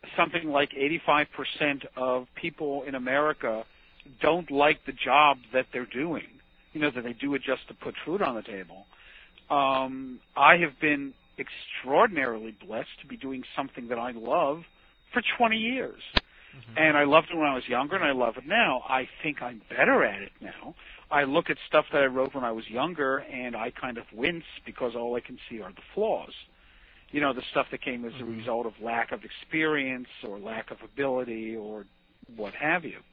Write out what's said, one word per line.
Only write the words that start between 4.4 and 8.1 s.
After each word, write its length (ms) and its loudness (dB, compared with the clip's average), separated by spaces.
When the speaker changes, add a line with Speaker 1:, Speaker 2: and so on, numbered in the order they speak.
Speaker 1:
like 360 4
the 60 -8
job 440 6
that 180 2
they're 140 -6
doing, 400 -4
you 80 -6
know, 100 4
that 140 -6
they 80 -6
do 220 -2
it 80 -2
just 260 -2
to 60 -16
put 200 -10
food 160 -2